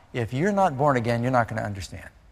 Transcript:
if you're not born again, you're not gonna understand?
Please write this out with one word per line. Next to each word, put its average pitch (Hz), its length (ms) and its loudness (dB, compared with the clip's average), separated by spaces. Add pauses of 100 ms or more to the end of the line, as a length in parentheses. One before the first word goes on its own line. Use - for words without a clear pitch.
(120)
if 120 220 -4
you're 170 180 2
not 190 240 2
born 139 220 2
again, 117 240 0
you're 127 100 0
not 120 160 4
gonna 110 140 -6
understand? 101 480 -10 (220)